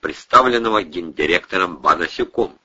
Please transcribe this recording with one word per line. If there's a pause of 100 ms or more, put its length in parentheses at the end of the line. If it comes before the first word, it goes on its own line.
представленного
гендиректором
Банасюком.